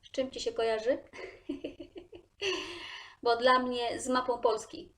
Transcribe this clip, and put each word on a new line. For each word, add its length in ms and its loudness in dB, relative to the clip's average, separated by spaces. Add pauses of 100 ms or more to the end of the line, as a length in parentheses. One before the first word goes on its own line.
Z 80 -18
czym 200 -2
ci 100 -10
się 120 -2
kojarzy? 460 2 (500)
<laughs> 300 -8 (1400)
Bo 140 6
dla 220 6
mnie 420 0
z 80 -4
mapą 300 2
Polski. 580 0